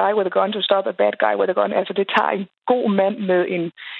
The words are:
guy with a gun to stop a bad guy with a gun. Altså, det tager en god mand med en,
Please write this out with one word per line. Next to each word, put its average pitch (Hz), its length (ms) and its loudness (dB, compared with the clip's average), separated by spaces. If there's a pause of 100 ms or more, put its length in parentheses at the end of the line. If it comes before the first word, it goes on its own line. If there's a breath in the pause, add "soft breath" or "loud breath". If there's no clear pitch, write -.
guy 196 160 4
with 190 160 0
a 196 60 0
gun 196 140 2
to 107 100 -6
stop 196 240 0
a 110 60 -2
bad 101 200 2 (120)
guy 107 140 2
with 185 120 2
a 180 100 0
gun. 196 120 0
Altså, - 200 -2
det 190 240 -2
tager 214 140 2
en 196 160 -2 (200)
god 247 240 2
mand 196 280 2
med 185 300 2
en, 175 240 -4 (280 loud breath)